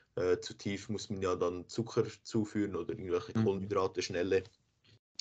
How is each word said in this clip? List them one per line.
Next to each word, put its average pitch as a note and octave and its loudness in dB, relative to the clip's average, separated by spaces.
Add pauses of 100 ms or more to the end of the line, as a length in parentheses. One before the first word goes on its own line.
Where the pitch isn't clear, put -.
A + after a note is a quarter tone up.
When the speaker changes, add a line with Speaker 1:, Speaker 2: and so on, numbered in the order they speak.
(160)
Speaker 1:
äh, F2+ 4
zu - -10
tief G2 -6
muss G2+ -4
man F#2+ -4
ja F#2 2
dann F2+ -2
Zucker A2+ 0 (180)
zuführen G#2 0
oder E2+ -4
irgendwelche F2 -2
Speaker 2:
Mhm. A2 4
Speaker 1:
Kohlenhydrate, F#2+ 2
schnelle. F#2 2 (760)